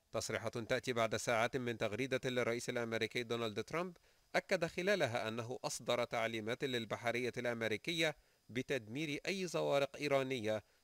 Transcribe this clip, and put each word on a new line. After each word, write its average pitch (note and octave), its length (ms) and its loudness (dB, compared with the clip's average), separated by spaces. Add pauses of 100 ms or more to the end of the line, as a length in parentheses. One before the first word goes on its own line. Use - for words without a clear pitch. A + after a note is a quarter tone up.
(120)
تصريحات A2 460 -2
تأتي B2+ 340 0
بعد A2+ 240 2
ساعات A#2 400 2
من A#2+ 220 -2
تغريدة B2 520 0
للرئيس A#2+ 400 0
الأمريكي A#2 520 -2
دونالد A2+ 420 -2
ترامب F3 320 -4 (380)
أكد F3+ 320 2
خلالها D#3 640 2
أنه A#2 360 -4
أصدر A#2+ 400 2
تعليمات A2+ 600 0
للبحرية A#2 720 0
الأمريكية B2 800 0 (320)
بتدمير C3 800 -2
أي F#3+ 200 -2
زوارق D3+ 500 2
إيرانية C3 680 2 (220)